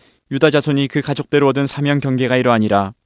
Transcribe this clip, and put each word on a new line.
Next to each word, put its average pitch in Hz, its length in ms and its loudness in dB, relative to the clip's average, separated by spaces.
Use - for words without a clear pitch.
유다 135 180 2
자손이 143 380 0
그 147 140 -4
가족대로 139 480 0
얻은 135 180 0
사명 143 320 -2
경계가 127 380 0
이러하니라. 107 560 2